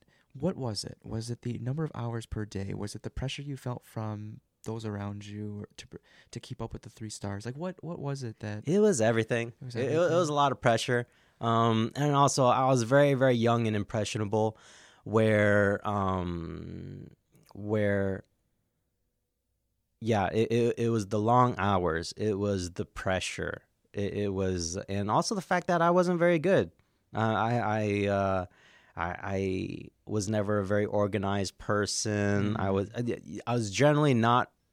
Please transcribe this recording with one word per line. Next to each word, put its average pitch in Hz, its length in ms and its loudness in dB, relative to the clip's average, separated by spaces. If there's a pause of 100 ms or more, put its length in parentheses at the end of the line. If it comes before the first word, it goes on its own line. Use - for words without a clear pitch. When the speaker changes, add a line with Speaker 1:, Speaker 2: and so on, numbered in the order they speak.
(340)
Speaker 1:
what 151 220 -4
was 113 280 -6
it? - 200 -12
Was 113 280 -8
it 117 100 -10
the 117 160 -6
number 131 260 -6
of 147 120 -6
hours 117 320 -8
per 107 180 -6
day? 98 300 -6
Was 101 180 -8
it 107 80 -14
the 113 80 -10
pressure - 320 -8
you 143 160 -10
felt 123 260 -10
from 107 560 -10 (260)
those 110 200 -8
around 101 400 -6
you 104 400 -10 (120)
to, - 100 -20 (420)
to - 100 -12
keep - 220 -12
up 113 120 -10
with - 100 -12
the 110 80 -18
three 107 180 -12
stars? 101 380 -8
Like, 127 100 -10
what, 180 260 -10
what 165 140 -10
was 139 240 -6
it 113 200 -10
that 107 260 -8
Speaker 2:
It 175 100 4
was 208 240 4
everything. 117 580 2
Speaker 1:
It 131 60 -16
was 120 100 -12
Speaker 2:
It, 113 40 -4
it, 127 60 0
it 135 100 0
Speaker 1:
everything? 165 220 2
Speaker 2:
was 175 120 2
a 151 40 -2
lot 143 180 4
of - 100 -6
pressure. 120 460 2 (340)
Um, 113 540 4
and 147 200 2
also, 139 300 4
I 123 220 4
was 131 160 4
very, 139 320 6
very 127 200 4
young 117 300 2
and 110 100 0
impressionable, 107 800 -2 (500)
where, 104 840 4
um, 90 1200 -4 (480)
where, 101 680 0 (1800)
yeah, 107 280 2
it, 107 240 0
it, 117 260 2
it 117 120 0
was 110 180 0
the 107 120 -2
long 120 380 4
hours. 90 600 0
It 104 200 -2
was 98 360 -2
the 101 120 -6
pressure. - 800 -4 (300)
It, 101 200 -4
it 101 200 -4
was, 92 440 -2 (120)
and 101 200 -4
also 160 240 0
the 196 80 -4
fact 180 260 -2
that 175 140 2
I 170 100 4
wasn't 175 280 2
very 170 200 4
good. 143 320 2 (440)
Uh, - 40 -2
I, 110 380 2 (480)
I, - 20 0
uh, 95 380 0 (500)
I, 85 100 -4 (180)
I 95 540 -4 (280)
was 107 240 -4
never 104 300 0
a 98 60 -2
very 104 200 2
organized 101 720 -2
person. 104 960 0
Speaker 1:
Mm. - 60 -4
Speaker 2:
I 95 120 -2
was, 98 240 0
I, 120 220 -4 (300)
I 117 60 0
was 110 180 -2
generally 147 420 4
not 117 380 4 (220)